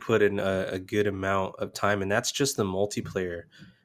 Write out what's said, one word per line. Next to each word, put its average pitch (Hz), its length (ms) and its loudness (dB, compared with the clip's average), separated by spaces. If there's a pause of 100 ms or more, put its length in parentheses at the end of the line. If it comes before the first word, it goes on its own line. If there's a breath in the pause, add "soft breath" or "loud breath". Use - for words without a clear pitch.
put 110 160 4
in 101 180 4
a, 95 340 0
a 95 60 -4
good 104 280 0
amount 98 520 0
of 98 140 -6
time, 101 300 2
and 98 100 0
that's 120 180 0
just - 280 -2
the 113 60 2
multiplayer. 92 800 -2 (400 soft breath)